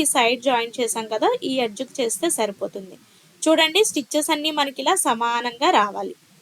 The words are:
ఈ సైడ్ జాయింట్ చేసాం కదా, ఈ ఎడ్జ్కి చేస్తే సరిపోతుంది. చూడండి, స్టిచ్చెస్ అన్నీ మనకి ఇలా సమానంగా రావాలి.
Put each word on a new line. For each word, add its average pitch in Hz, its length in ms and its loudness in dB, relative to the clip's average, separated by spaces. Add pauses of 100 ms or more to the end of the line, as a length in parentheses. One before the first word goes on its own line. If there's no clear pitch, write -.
ఈ 294 40 2 (100)
సైడ్ 240 340 2
జాయింట్ 233 300 -2
చేసాం 226 340 -2
కదా, 269 160 2 (200)
ఈ - 20 -4 (140)
ఎడ్జ్కి 247 340 -8
చేస్తే 254 380 -2
సరిపోతుంది. 202 580 -6 (460)
చూడండి, 320 480 4
స్టిచ్చెస్ 294 460 -2
అన్నీ 302 240 -2
మనకి 277 240 -2
ఇలా 339 120 2 (120)
సమానంగా 240 600 0 (100)
రావాలి. 196 360 -2 (260)